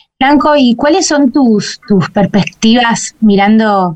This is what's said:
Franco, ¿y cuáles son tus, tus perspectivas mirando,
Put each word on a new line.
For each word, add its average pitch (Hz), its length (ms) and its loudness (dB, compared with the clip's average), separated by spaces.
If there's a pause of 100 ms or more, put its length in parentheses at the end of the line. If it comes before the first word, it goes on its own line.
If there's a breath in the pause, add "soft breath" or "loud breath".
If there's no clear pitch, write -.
(180 loud breath)
Franco, 294 380 0
¿y 247 180 2
cuáles 311 320 0
son 294 240 0
tus, 226 560 -2
tus 185 240 0
perspectivas 220 1080 -2
mirando, 202 760 0